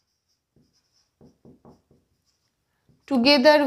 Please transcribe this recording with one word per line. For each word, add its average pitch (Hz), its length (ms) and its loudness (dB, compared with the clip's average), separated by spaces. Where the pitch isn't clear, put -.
together 285 580 0